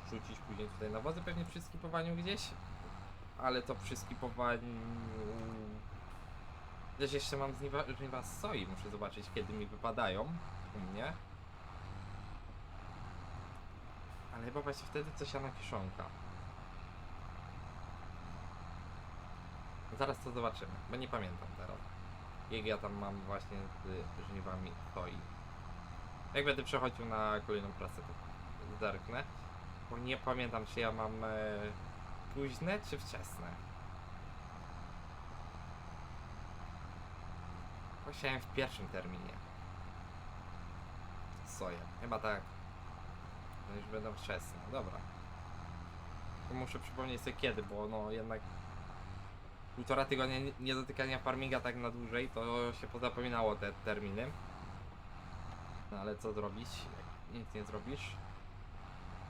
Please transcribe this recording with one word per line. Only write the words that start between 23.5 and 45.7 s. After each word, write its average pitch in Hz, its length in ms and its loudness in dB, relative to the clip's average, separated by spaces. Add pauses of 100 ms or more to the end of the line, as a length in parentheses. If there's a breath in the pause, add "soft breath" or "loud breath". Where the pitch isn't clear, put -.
z 95 720 -2
żniwami 92 420 0 (240)
soi. 90 220 0 (1160)
Jak 143 120 6
będę 135 180 8
przechodził 123 420 4
na 107 280 6 (140)
kolejną 101 240 4
pracę, 95 300 -2
to - 800 -4
zerknę, 107 440 2 (640 loud breath)
bo 117 80 -2
nie 127 200 2
pamiętam, 120 480 2
czy - 140 0
ja 113 120 6
mam, 110 320 2
e, 110 40 2 (1080)
późne, 139 460 2 (100)
czy 147 80 0
wczesne. - 500 -4 (4000)
Posiałem 135 360 2
w - 120 -4
pierwszym 127 340 4
terminie 90 460 0 (2000)
soję, 90 320 0 (240)
chyba 117 180 4
tak. 104 220 4 (1300)
No, 101 60 -2
już 101 100 -2
będą 107 280 0
wczesne, - 460 0 (120)
dobra. 107 260 0 (1400)